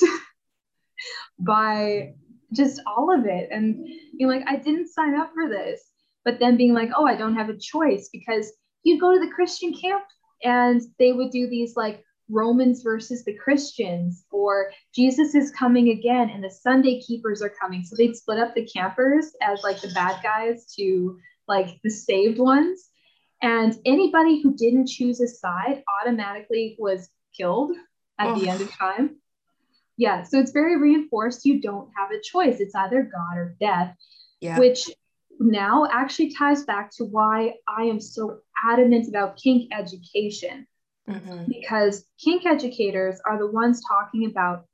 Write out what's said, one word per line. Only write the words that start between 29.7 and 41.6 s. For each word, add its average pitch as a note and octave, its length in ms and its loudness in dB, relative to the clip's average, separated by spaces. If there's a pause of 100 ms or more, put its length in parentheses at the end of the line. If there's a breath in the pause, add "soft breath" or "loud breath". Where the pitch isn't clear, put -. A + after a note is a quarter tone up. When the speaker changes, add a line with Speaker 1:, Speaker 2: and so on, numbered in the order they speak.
Speaker 1:
Yeah, G3+ 260 0
so C4+ 160 0
it's C4 140 2
very D#4 240 2
reinforced. C#4+ 680 0
You C#4 140 4
don't G3+ 360 -10
have G3 160 -4
a G#3+ 80 -8
choice. E4+ 400 0
It's G3 140 -4
either G#3 280 0
God F3 360 -8
or F3 200 -8
death, F#3 380 -2 (440 soft breath)
Speaker 2:
Yeah. E3 180 -4
Speaker 1:
which B3 300 4 (520)
now A3 500 2
actually C#4 440 -2
ties C#4+ 300 0
back G#3 320 -6
to A#3 80 -6
why A3 500 0 (120)
I A3 180 -6
am A3 160 -2
so - 400 -10 (240)
adamant A#3 440 4
about G3+ 300 -4
kink B3 340 2
education. G#3 920 -8 (420)
Speaker 2:
Mm-hmm. F3+ 400 -12
Speaker 1:
Because G#3 560 -2 (180)